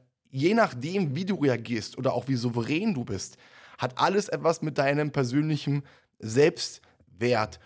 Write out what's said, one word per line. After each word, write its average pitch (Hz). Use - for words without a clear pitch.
je 151
nachdem, 165
wie 190
du -
reagierst 117
oder 127
auch 120
wie 135
souverän 123
du 120
bist, 98
hat 123
alles 190
etwas 156
mit 156
deinem 143
persönlichen 143
Selbstwert 113